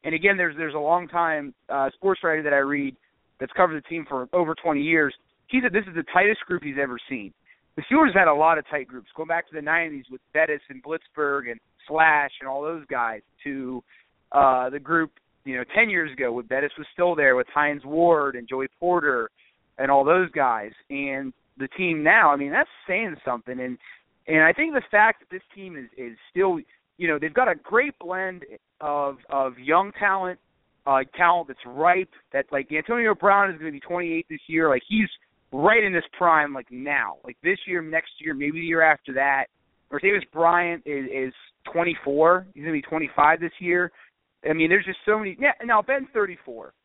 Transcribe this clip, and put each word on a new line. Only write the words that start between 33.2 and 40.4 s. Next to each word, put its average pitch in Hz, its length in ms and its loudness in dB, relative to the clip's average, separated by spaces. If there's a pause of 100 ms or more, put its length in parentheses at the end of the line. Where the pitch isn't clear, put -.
is 160 60 -10
gonna 156 140 -10
be 139 80 -14
twenty-eight 170 500 -6
this 151 180 -12
year. 160 220 2
Like, 127 180 2
he's 208 200 2 (440)
right 208 320 4
in 196 100 0
his 165 100 0 (140)
prime, 156 360 4
like, 131 180 -12
now. 127 520 -4
Like, - 200 -16
this 190 240 0
year, 175 140 -4
next 160 380 -6
year, 156 140 -6
maybe 147 280 -4
the 165 40 -8
year 165 160 2
after 151 320 2
that. 135 320 0 (460)
Martavis 190 320 0 (100)
Bryant 170 520 2